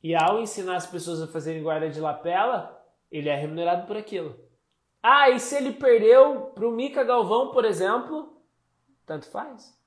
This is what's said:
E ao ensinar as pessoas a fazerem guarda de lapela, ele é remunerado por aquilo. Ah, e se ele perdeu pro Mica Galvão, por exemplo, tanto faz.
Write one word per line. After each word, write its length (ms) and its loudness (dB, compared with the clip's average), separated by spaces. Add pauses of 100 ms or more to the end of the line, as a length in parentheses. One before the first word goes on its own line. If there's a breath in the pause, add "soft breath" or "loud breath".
E 140 -4
ao 260 2
ensinar 340 -8
as 120 -8
pessoas 340 -10
a 60 -10
fazerem 360 -10
guarda 260 -4
de 100 -10
lapela, 720 -4 (400)
ele 180 -6
é 60 0
remunerado 520 -4
por 80 -8
aquilo. 400 -10 (680)
Ah, 280 6
e 100 2
se 160 -6
ele 160 -4
perdeu 840 6
pro 160 -4
Mica 320 -4
Galvão, 480 0
por 120 2
exemplo, 800 -4 (640)
tanto 220 -12
faz. 600 -16